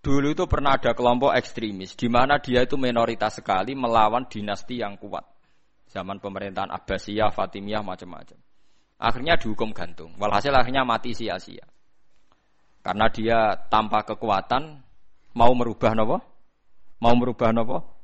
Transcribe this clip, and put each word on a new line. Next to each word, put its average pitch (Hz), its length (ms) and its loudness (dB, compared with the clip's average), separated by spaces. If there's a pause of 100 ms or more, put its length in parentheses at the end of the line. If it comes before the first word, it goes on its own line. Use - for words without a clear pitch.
Dulu 143 320 2
itu 180 160 -2
pernah 139 320 2
ada 120 160 0
kelompok 123 400 2
ekstremis 104 560 -6
di - 160 -4
mana 135 320 4
dia 123 240 2
itu 135 160 0
minoritas 117 560 -2
sekali 104 400 -2
melawan 117 480 2
dinasti 104 560 -8
yang 101 160 -8
kuat. 95 320 -12 (640)
Zaman 95 320 -8
pemerintahan 95 480 -8
Abbasiyah, 104 560 -2
Fatimiyah, 101 560 -4
macam-macam. 90 560 -14 (560)
Akhirnya 127 400 0
dihukum 110 400 0
gantung. 82 400 -10
Walhasil 104 400 0
akhirnya 127 320 2
mati 117 240 -2
sia-sia. 95 560 -8 (1120)
Karena 110 320 2
dia 110 560 0
tanpa 107 400 2
kekuatan 120 720 -4 (560)
mau 120 160 10
merubah 117 400 0
napa? 113 320 0 (760)
Mau 117 120 6
merubah 120 400 4
napa? - 320 2 (200)